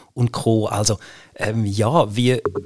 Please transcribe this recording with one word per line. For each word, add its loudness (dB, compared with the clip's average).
und 0
Co. 2
Also, 0
ähm, -2
ja, 2
wie, 2